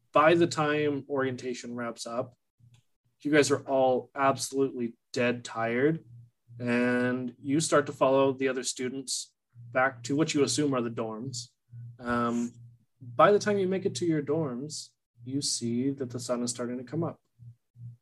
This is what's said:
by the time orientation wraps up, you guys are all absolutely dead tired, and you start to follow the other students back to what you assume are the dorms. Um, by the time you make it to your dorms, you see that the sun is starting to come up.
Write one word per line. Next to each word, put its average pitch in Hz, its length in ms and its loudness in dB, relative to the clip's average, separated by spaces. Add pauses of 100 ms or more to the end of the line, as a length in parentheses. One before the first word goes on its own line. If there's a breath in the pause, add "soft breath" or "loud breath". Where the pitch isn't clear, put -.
(120)
by 160 220 6
the 170 140 6
time 147 600 0
orientation 127 680 -4
wraps 117 300 -8
up, 120 280 -8 (880)
you 143 100 -4
guys 143 220 6
are 131 160 2
all 131 480 2
absolutely 131 760 0 (180)
dead 123 320 0
tired, 120 560 0 (580)
and 123 840 0
you 143 200 0
start 147 260 2
to 143 60 -8
follow 135 400 4
the 131 160 -2
other 127 160 -2
students 131 640 -6 (420)
back 127 300 0
to 139 140 -2
what 160 180 0
you 143 80 4
assume 135 320 2
are 123 80 0
the 117 80 -4
dorms. 117 580 -8 (520)
Um, 120 520 -2 (480)
by 143 300 4
the 208 80 6
time 202 200 0
you 185 100 0
make 190 180 -2
it - 100 -2
to 175 100 -2
your 156 160 0
dorms, 143 680 -4 (360)
you 135 160 -4
see 120 500 -2
that 135 200 -6
the 123 80 -8
sun 120 240 -4
is 120 80 -2
starting 123 280 -6
to 127 60 -12
come 160 200 -4
up. 147 120 -6 (840)